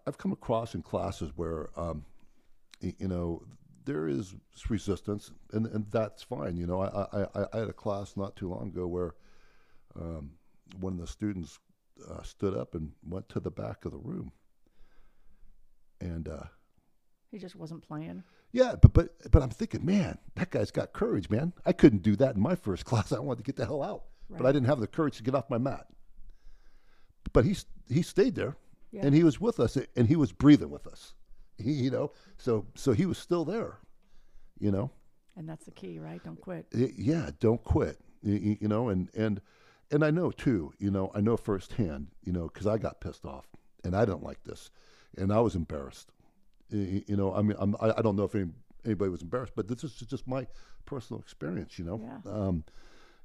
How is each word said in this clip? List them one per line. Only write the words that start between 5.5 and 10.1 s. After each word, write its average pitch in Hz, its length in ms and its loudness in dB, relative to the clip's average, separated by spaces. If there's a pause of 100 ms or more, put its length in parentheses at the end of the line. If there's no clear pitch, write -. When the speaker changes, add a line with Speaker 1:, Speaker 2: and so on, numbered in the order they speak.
Speaker 1:
and, 110 140 0
and 107 240 -4
that's 107 320 -2
fine. - 340 -6
You 87 100 -2
know, 90 140 -2
I, 98 60 0 (340)
I, - 20 0 (180)
I, 95 120 -2
I 110 60 -6
had 104 100 -4
a 92 40 -8
class 101 440 -6
not 98 180 -6
too 92 140 -6
long 95 200 -8
ago 90 180 -4
where, 87 280 -2 (840)
um, 80 320 -10 (480)